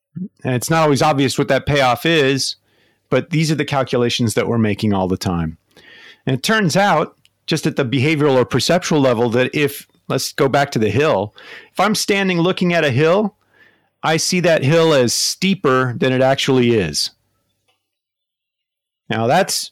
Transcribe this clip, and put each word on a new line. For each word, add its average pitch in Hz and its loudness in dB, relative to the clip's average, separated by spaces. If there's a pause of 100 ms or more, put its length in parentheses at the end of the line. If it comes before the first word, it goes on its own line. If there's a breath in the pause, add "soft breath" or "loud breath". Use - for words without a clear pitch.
(420)
And 127 -2
it's - -4
not 165 2
always 151 2
obvious 143 0
what 143 0
that 135 0
payoff 135 0
is, 139 0 (540)
but 131 0
these 156 0
are - 0
the 147 -2
calculations 123 -2
that 120 0
we're 117 0
making 107 0
all 95 0
the 90 -2
time. 85 -4 (720 loud breath)
And 135 -2
it 131 -6
turns 214 0
out, 180 0 (320)
just 165 -4
at 151 -2
the 143 0
behavioral 139 0
or 123 4
perceptual 160 0
level, 120 2
that 127 0
if, 147 -4 (220)
let's 131 -4
go 139 0
back 139 0
to - -4
the 107 0
hill, 107 0 (380 loud breath)
if - -4
I'm 202 2
standing 190 -2
looking 175 0
at 160 2
a 143 0
hill, 165 0 (680 soft breath)
I 156 0
see 180 -2
that 160 2
hill 160 4
as 127 2
steeper 131 -2
than 131 0
it 127 0
actually 131 2
is. 82 -2 (2000)
Now 110 -2
that's 170 0